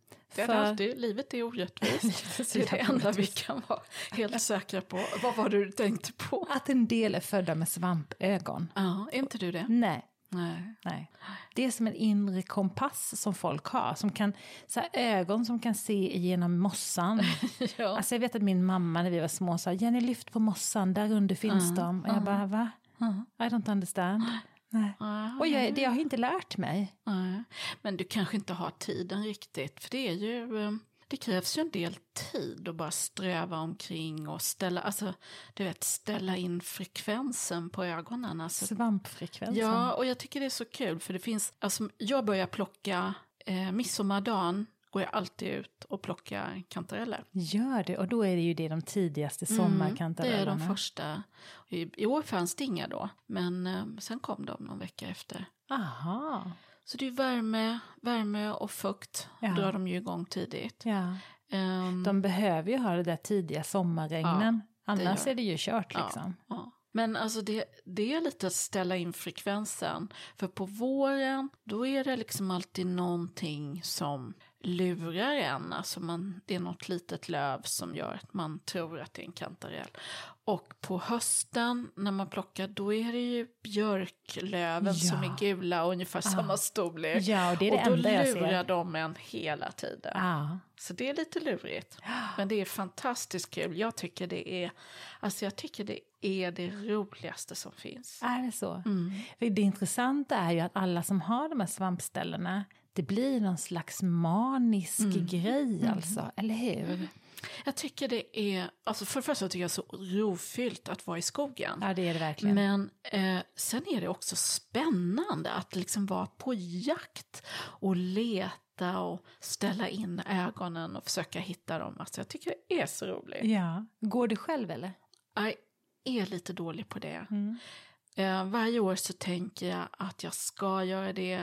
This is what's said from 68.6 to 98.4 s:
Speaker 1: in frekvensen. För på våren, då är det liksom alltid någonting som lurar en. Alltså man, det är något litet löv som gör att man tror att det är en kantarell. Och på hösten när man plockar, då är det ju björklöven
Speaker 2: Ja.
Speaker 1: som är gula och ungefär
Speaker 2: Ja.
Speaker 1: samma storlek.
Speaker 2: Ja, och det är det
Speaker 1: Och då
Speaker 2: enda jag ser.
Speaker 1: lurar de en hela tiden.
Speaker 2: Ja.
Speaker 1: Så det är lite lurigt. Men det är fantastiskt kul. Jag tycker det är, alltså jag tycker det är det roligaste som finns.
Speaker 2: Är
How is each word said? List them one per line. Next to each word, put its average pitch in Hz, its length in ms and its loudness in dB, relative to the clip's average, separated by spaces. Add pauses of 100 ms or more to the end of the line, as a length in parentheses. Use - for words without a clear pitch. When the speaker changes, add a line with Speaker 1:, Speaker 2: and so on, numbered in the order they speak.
Speaker 1:
in 175 160 -2
frekvensen. 196 960 -4 (280)
För 190 120 -2
på 185 180 -6
våren, 269 800 0 (160)
då 220 220 -2
är 269 180 2
det 262 120 2
liksom 196 340 -2
alltid 180 360 -2
någonting 170 1000 -2
som 139 500 -4 (260)
lurar 180 760 0
en. 151 380 -2
Alltså - 280 -4
man, 170 460 -4
det 202 80 -2
är 170 60 0
något 175 280 -6
litet 175 400 -6
löv 143 340 -2
som - 340 -4
gör - 260 -4
att - 120 -14
man 156 240 -4
tror 165 420 -6
att 156 140 -12
det - 80 -10
är - 40 -10
en 175 60 -12
kantarell. - 560 -10 (560)
Och - 360 -2
på 185 180 -4
hösten 240 1000 0
när 202 140 0
man 196 180 0
plockar, 190 400 -4
då 202 260 -2
är 226 180 0
det 240 80 -2
ju 240 260 0 (640)
björklöven 175 800 -2
Speaker 2:
Ja. 175 240 4
Speaker 1:
som 147 120 2
är 135 160 -2
gula 180 460 2
och 175 80 4
ungefär 175 320 -2
Speaker 2:
Ja. 202 60 0
Speaker 1:
samma 185 260 2
storlek. 170 640 0
Speaker 2:
Ja, 185 300 4
och 170 60 2
det 190 100 4
är - 20 4
det - 80 6
Speaker 1:
Och - 120 2
då - 60 8
Speaker 2:
enda - 160 4
jag - 160 6
ser. - 120 2
Speaker 1:
lurar 180 240 2
de 175 320 0
en 160 220 -2
hela - 540 -4
tiden. - 420 -8
Speaker 2:
Ja. 170 440 0 (200)
Speaker 1:
Så - 140 -10
det 240 160 -2
är 285 60 -2
lite 320 260 -2
lurigt. - 580 -4 (380)
Men 196 120 -2
det 214 120 2
är 190 40 0
fantastiskt - 840 -4
kul. 160 280 -4
Jag 220 180 -2
tycker - 300 -6
det 180 380 -4
är, 170 80 -6 (480)
alltså 202 240 -2
jag 202 120 -4
tycker - 280 -8
det - 160 -6 (200)
är 190 320 0
det 175 180 -4
roligaste 208 840 -4
som - 180 -10
finns. - 500 -14
Speaker 2:
Är 247 200 0